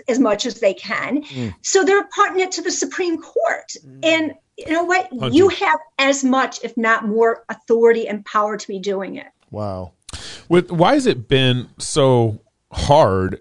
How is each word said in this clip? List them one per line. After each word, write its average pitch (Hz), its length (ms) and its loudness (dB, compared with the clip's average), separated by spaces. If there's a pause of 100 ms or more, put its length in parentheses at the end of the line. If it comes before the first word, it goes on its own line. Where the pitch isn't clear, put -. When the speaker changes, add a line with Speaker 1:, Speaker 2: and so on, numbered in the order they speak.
Speaker 1:
as 247 100 0
much 214 260 2
as 240 160 -8
they 196 140 2
can. 190 500 -6
Speaker 2:
Mm. 233 380 -8
Speaker 1:
So 381 220 0
they're 403 200 2 (100)
punting 392 280 0
it 370 100 -4
to 339 100 -8
the 359 80 -4
Supreme 349 520 -4
Court. - 500 -4 (140)
Speaker 3:
Mm. 190 180 -20
Speaker 1:
And 320 300 0 (240)
you - 120 -12
know 339 140 0
what? 370 240 0
Speaker 4:
Punting. 240 240 -4
Speaker 1:
You 359 160 6
have 339 300 0 (200)
as 277 240 2
much, 262 400 0
if 226 140 -10
not 226 320 0
more, 226 400 0
authority 233 580 2
and 208 200 -8
power 214 320 -2
to - 100 -14
be 202 100 -8
doing 190 380 -6
it. - 120 -16 (220)
Speaker 2:
Wow. 95 420 -8 (580)
Speaker 4:
With, 175 200 2
why 180 240 2
has 269 120 2
it 127 220 -2
been 127 500 2
so 123 640 2 (320)
hard 98 680 2